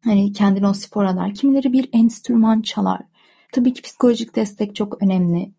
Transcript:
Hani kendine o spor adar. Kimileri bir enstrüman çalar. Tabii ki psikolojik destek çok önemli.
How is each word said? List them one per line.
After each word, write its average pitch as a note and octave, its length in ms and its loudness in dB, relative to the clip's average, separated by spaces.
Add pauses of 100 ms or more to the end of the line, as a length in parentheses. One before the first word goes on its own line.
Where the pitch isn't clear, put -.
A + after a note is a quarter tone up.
Hani G3+ 300 2
kendine G3 340 0
o G3 60 2
spor G3+ 320 -4
adar. F#3 280 -2
Kimileri C4+ 400 0
bir C4 200 2
enstrüman A3+ 680 2
çalar. F#3+ 400 -4 (500)
Tabii B3+ 220 0
ki - 80 -12
psikolojik A#3 540 -2
destek G#3 400 -4
çok G3+ 280 -6
önemli. F#3 560 0